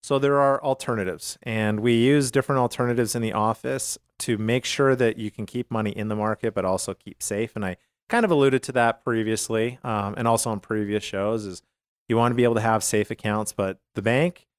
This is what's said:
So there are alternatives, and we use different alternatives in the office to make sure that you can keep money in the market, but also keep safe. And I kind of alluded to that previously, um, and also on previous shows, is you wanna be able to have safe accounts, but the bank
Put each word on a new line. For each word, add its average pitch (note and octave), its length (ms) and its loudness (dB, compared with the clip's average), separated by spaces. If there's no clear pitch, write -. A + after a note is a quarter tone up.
So C#3 160 0
there C#3+ 220 4
are C#3 220 2
alternatives, A2+ 800 -4
and G#2+ 380 0
we A#2+ 140 4
use C3 360 4
different C3+ 300 0
alternatives A#2+ 560 0
in A#2 60 -2
the A2 100 -2
office A2+ 680 -2
to A2+ 180 -2
make A2+ 260 0
sure C3+ 300 2
that A#2+ 240 2
you G#2+ 120 -6
can G#2+ 160 -10
keep - 240 -8
money A2 200 -2
in G#2+ 180 -6
the G#2+ 80 -2
market, G#2+ 380 -2
but F#2+ 100 -2
also F#2+ 300 -2
keep - 280 -16
safe. G#2+ 340 -4
And G#2+ 80 -6
I F#2 120 -6
kind A#3 160 2
of F#3+ 60 2
alluded C#3 340 4
to C3 80 -10
that A#2 300 2
previously, A2+ 800 -2
um, G#2 340 -4
and A#2 120 0
also A2+ 220 2
on G#2 100 -4
previous G#2 420 -2
shows, G#2 420 -4
is F#2 180 -12
you A2+ 80 2
wanna A#2 200 4
be A#2+ 80 4
able A#2 100 4
to A2+ 60 2
have A2 240 2
safe G#2 260 0
accounts, G#2+ 420 -4
but F#2+ 280 -4
the G#2+ 60 -6
bank C3 440 0